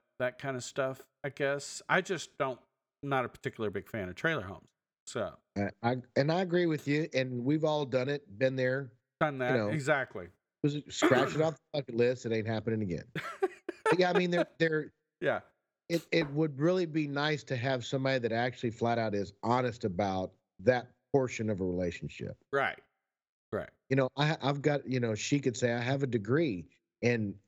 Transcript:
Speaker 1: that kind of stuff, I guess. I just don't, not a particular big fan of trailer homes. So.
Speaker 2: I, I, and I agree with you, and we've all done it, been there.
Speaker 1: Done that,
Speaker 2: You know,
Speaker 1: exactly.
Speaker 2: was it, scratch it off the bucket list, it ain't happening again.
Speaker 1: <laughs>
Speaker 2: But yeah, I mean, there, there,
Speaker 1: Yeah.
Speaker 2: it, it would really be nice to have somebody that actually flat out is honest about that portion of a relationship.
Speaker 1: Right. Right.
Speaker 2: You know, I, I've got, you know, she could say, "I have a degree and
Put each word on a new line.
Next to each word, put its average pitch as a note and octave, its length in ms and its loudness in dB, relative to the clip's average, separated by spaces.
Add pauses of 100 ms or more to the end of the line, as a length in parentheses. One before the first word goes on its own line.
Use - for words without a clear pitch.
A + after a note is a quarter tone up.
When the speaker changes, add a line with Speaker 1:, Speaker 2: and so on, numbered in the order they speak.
(180)
Speaker 1:
that B2+ 200 -4
kind C3+ 180 -6
of B2 80 -6
stuff, C3 360 -4 (240)
I C#3+ 60 -4
guess. C#3 580 -2
I E3 120 4
just F#3 380 -6
don't, C3 200 -2 (440)
not C#3 220 0
a A2+ 40 -4
particular A2+ 420 -4
big F#2+ 180 -6
fan G2 200 -4
of F#2 60 -10
trailer D#3+ 280 -2
homes. F2+ 260 -14 (380)
So. F#2 280 -6 (220)
Speaker 2:
I, G2 120 -2 (140)
I, A#2+ 140 0 (200)
and C#3 160 2
I F3 100 2
agree F3 240 0
with D#3 220 -2
you, D3+ 240 0
and B2+ 320 -2
we've D3+ 200 2
all D3+ 200 2
done B2+ 240 0
it, C#3+ 300 -6
been C3 180 2
there. C3 360 -2 (280)
Speaker 1:
Done D3 180 0
that, B2+ 140 0
Speaker 2:
You B2 60 4
know, G#2+ 120 0
Speaker 1:
exactly. C3 580 -2 (340)
Speaker 2:
was D3 140 2
it, - 160 -10
scratch C#3 420 4
it D3 80 0
off D#3 120 2
the - 260 -8
bucket B2 160 -6
list, B2 300 2
it A2+ 60 0
ain't A2 140 0
happening A2 360 -2
again. E2+ 220 -4 (100)
Speaker 1:
<laughs> - 80 -8 (680)
Speaker 2:
But A#4 80 4
yeah, F3+ 100 6
I F3 60 2
mean, F3+ 160 4
there, F3 160 2 (120)
there, D#3 320 2 (300)
Speaker 1:
Yeah. C3+ 200 0 (500)
Speaker 2:
it, E3 220 0
it E3 180 4
would D3 280 0
really F3 280 2
be D3+ 200 -2
nice C#3+ 380 -2
to C3+ 120 -4
have B2+ 280 -2
somebody C3 360 0
that A2+ 120 0
actually A#2+ 380 -2
flat A#2 280 0
out A2 160 0
is G2 280 -4
honest A#2+ 420 0
about F#2 480 0 (280)
that A#2 260 2 (260)
portion A#2+ 380 2
of F#2 100 0
a F#2+ 40 0
relationship. F2+ 720 -4 (200)
Speaker 1:
Right. C3+ 240 0 (760)
Right. F#2+ 160 -4 (220)
Speaker 2:
You C3+ 60 2
know, C3 200 4
I, D3+ 240 2
I've C#3+ 220 0
got, C#3+ 260 0
you C3 100 0
know, A2+ 160 0
she C#3+ 260 0
could C3 180 0
say, A#2+ 160 2
"I A#2+ 60 -2
have C3+ 220 0
a C#3 40 -2
degree A#2 580 0 (380)
and A2 320 2 (140)